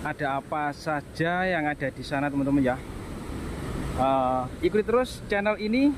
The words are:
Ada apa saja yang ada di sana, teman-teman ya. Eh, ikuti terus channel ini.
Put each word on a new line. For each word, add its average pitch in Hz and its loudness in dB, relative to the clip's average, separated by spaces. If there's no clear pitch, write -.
Ada 143 -2
apa 151 -2
saja 160 -2
yang 175 0
ada 143 -2
di 127 -14
sana, 143 0
teman-teman 139 4
ya. 127 4
Eh, 127 2
ikuti 202 2
terus 247 2
channel 208 0
ini. 240 4